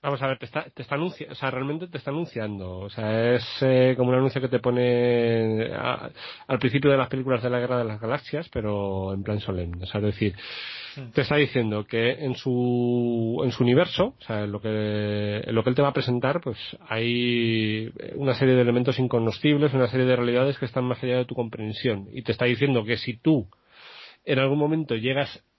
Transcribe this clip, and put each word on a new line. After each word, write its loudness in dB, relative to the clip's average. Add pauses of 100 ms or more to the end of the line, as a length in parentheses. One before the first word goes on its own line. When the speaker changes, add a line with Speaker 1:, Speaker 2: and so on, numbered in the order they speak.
Speaker 1:
vamos -4
a -2
ver, -2
te -14
está, -6
te -18
está -6
anunci-, -6
o -16
sea, -4
realmente -6
te -10
está -8
anunciando. -6
O -10
sea, 2
es, 0 (160)
eh, 6
como 4
un 4
anuncio 2
que -2
te 0
pone 2
a, -4 (380)
al 0
principio 2
de 6
las 2
películas -2
de -2
la 0
Guerra 0
de 0
las -6
Galaxias, -6
pero -4
en -4
plan -2
solemne. -6
O -12
sea, -4
es 0
decir, 0 (640)
Speaker 2:
Hmm. -14
Speaker 1:
te 2
está 2
diciendo 0
que 0 (140)
en -2
su, 0
en 2
su 0
universo, 4
o -20
sea, -4
en -4
lo -6
que, -2
en -4
lo 4
que 2
él 2
te 4
va 4
a -10
presentar, 0
pues -8 (300)
hay 0 (240)
una 0
serie 4
de 6
elementos 2
incognoscibles, 2
una 2
serie 0
de 4
realidades 0
que -4
están -4
más -2
allá 0
de 0
tu -8
comprensión. -4
Y -12
te -2
está 0
diciendo 2
que -2
si -8
tú 2 (760)
en 2
algún 2
momento 0
llegas -4 (140)